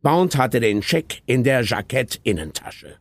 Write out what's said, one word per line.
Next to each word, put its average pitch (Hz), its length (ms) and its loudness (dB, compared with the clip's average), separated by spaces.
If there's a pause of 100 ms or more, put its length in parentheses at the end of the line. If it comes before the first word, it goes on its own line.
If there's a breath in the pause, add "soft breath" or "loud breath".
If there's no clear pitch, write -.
Bound 170 340 2
hatte 127 240 2
den 104 220 2
Scheck - 440 -4
in 127 160 2
der 131 200 2
Jackett-Innentasche. 98 1400 -6